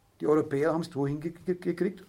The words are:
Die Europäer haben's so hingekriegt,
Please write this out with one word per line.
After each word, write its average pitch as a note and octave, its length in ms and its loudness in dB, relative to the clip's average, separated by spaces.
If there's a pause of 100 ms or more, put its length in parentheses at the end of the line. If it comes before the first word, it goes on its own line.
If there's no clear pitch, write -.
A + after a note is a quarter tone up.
(200)
Die - 60 -2
Europäer D3+ 480 4
haben's E3 180 -2
so C#3 140 0
hingekriegt, E3+ 1040 -4